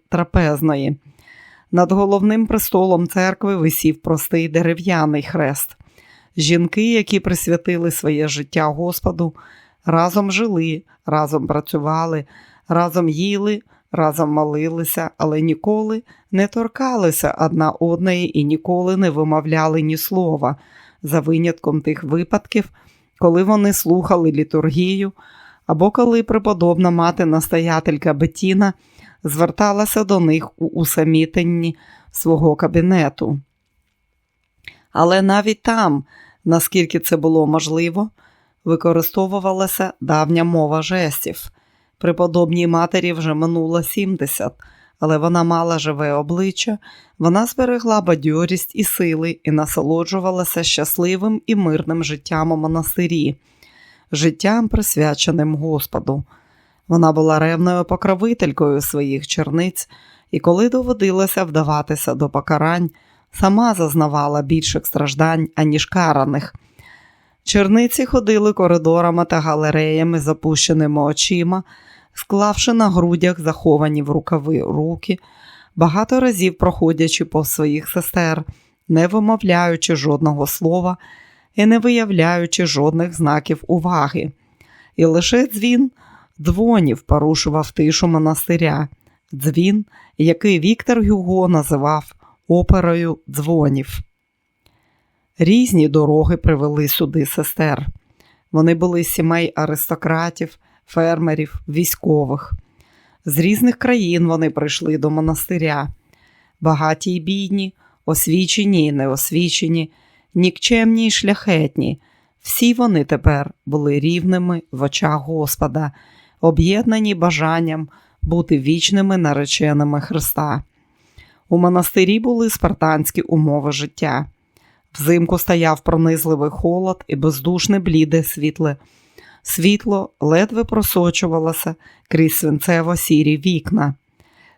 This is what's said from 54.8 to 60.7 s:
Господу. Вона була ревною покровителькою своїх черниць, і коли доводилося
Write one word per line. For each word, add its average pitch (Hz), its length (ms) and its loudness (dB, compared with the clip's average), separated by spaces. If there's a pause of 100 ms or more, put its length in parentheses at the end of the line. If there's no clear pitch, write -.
Господу. 143 720 -4 (640)
Вона 165 240 4
була 156 260 4
ревною 170 460 0
покровителькою 180 960 0
своїх 143 460 -4
черниць, 160 640 -4 (420)
і - 100 -4
коли 185 280 2
доводилося 196 760 0